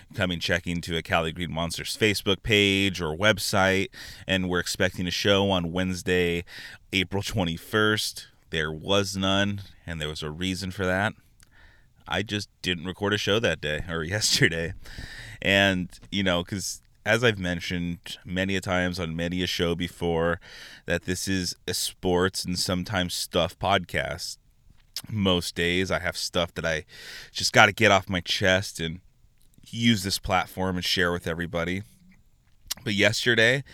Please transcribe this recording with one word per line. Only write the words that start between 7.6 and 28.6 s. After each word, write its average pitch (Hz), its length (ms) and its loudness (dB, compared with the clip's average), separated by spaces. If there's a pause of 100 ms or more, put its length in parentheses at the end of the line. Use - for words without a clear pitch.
there 78 200 -2
was 95 460 0
none, 98 460 0 (240)
and 85 120 -8
there 76 120 -4
was 78 120 -8
a 76 80 -6
reason 92 400 -4
for 95 140 -4
that. 92 300 0 (920)
I 90 160 -2
just 104 280 -6 (100)
didn't 87 240 -4
record 101 300 -2
a 101 40 0
show 104 220 2
that 90 220 -2
day 76 260 -2
or 82 140 -4
<laughs> - 20 -4
yesterday. 85 680 0 (680)
And, 95 480 4 (240)
you 98 100 0
know, 87 220 2
'cause - 380 -8 (240)
as 113 180 4
I've 107 140 4
mentioned 87 880 -4
many 95 300 -2
a 92 40 0
times 90 400 0
on 80 160 -4
many 87 260 -2
a 90 40 0
show 85 280 0
before, 85 640 -2 (460)
that 87 200 -2
this 90 220 -4
is 95 300 -2 (100)
a 90 60 -4
sports 90 720 0
and 90 140 -4
sometimes 90 560 -2
stuff - 440 -2
podcast. 87 800 -2 (720)
Most 95 460 0
days 90 360 2
I 92 100 0
have 87 140 -4
stuff - 400 -2
that 82 120 -4
I 78 180 0 (480)
just - 220 -2
gotta 107 180 8
get 104 180 6
off 98 200 4
my 92 100 -2
chest 92 600 0